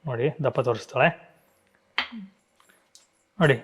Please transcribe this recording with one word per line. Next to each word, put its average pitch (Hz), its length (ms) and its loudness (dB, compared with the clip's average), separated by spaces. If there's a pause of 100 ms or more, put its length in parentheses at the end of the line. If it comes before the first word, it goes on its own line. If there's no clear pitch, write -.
ನೋಡಿ, 135 380 -4
ದಪ್ಪ 131 160 0
ತೋರಿಸ್ತಾಳೆ. 123 760 -2 (2000)
ನೋಡಿ, 139 240 4